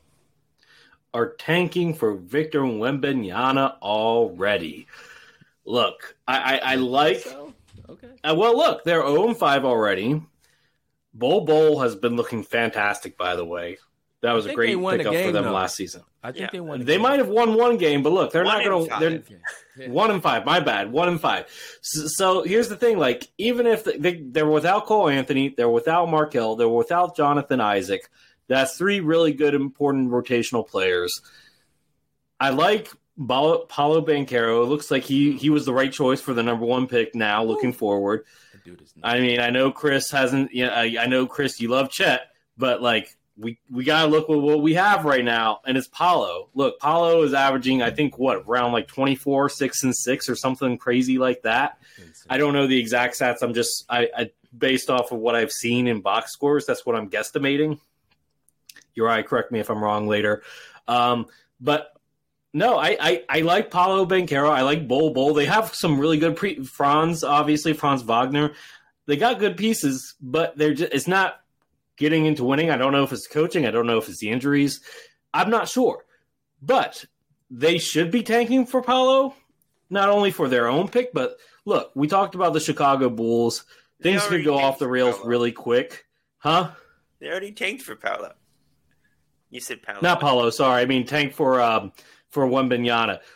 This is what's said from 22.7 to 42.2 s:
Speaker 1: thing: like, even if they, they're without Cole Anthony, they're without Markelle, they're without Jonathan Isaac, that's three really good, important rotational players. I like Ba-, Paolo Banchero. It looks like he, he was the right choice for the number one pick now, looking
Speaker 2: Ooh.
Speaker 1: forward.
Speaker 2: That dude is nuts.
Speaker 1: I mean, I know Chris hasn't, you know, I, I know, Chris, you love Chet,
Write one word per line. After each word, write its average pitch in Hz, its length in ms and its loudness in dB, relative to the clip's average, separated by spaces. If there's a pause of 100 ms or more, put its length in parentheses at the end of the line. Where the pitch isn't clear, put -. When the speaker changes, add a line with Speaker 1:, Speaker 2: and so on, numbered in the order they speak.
Speaker 1:
thing: 226 240 2
like, 123 280 0 (120)
even 240 260 0
if 220 200 2
they, 170 360 -2
they're 151 240 -2
without 151 400 2
Cole 214 240 2
Anthony, 135 400 0
they're 120 200 2
without 160 400 2
Markelle, 147 480 0
they're 117 120 2
without 170 460 2
Jonathan 143 460 0
Isaac, 98 480 -2 (400)
that's 131 280 0
three 196 220 0
really 165 320 2
good, 143 220 0
important 139 560 0
rotational 120 580 -2
players. 90 540 -2 (1200)
I 135 80 2
like 175 400 2 (260)
Ba-, 143 440 0 (100)
Paolo 151 340 2
Banchero. 123 600 0
It 120 40 2
looks 147 240 -4
like 131 120 0
he, 143 340 2
he 135 120 0
was 147 160 2
the 131 80 0
right 135 200 0
choice 131 260 0
for - 140 -6
the 117 100 0
number 117 220 -2
one 127 220 0
pick 117 280 -2
now, 107 280 0
looking 113 260 -2
Speaker 2:
Ooh. 123 40 -4
Speaker 1:
forward. 101 520 -2 (260)
Speaker 2:
That - 140 -20
dude 87 160 -20
is - 160 -20
nuts. 78 100 -6
Speaker 1:
I 120 140 0
mean, 120 180 2
I 120 120 0
know 131 200 2
Chris 139 400 -2
hasn't, 135 420 0
you 123 120 0
know, 120 80 -2
I, 117 260 0
I 117 60 0
know, 127 220 2
Chris, - 340 -6
you 117 80 -4
love 131 220 0
Chet, 143 300 0 (360)